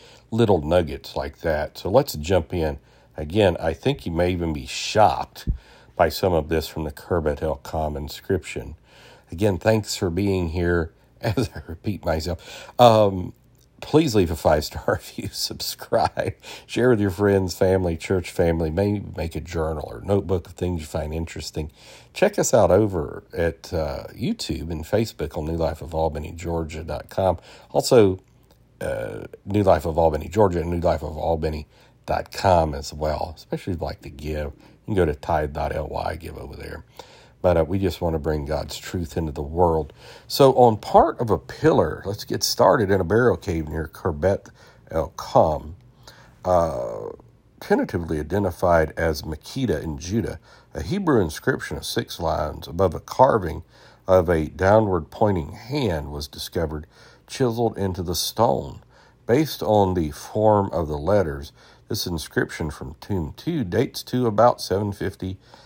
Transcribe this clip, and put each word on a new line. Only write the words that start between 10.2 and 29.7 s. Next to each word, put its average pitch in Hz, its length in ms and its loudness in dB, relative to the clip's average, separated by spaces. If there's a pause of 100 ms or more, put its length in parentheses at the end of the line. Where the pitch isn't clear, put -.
here. 87 420 0 (140)
<laughs> - 160 -20
As 117 320 0
I 78 120 -12
repeat 85 380 -8
myself, 82 720 -6
um, 104 540 6 (480)
please 151 340 2
leave 90 160 4
a 82 60 -4
five-star 78 500 0
<laughs> - 20 -2
review, - 440 -4
subscribe, - 1040 -4 (320)
share 120 240 2
with 110 100 4
your 101 100 2
friends, 98 440 2
family, 92 420 2
church 92 340 -2
family, 82 400 0
maybe 101 340 -2 (120)
make 80 180 -6
a 85 60 -8
journal 80 500 -6
or 60 100 -14
notebook 95 480 -2
of - 40 -18
things 90 280 -4
you 76 60 -12
find 76 280 -6
interesting. 80 580 -8 (400)
Check - 260 0
us - 140 -2
out 98 200 6
over 95 500 2 (100)
at, 85 400 -4
uh, 76 400 -4
YouTube 82 600 -6
and 80 120 -6
Facebook 92 540 -2
on 76 60 -4
New 80 120 -4
life 82 240 -2
of 78 140 -12
Albany 78 380 -4
Georgia 82 500 -6
dot 78 260 -10
com. 92 300 2 (320)
Also, 107 480 6 (600)
uh, 55 440 -8 (200)
New 101 180 2
Life 87 240 4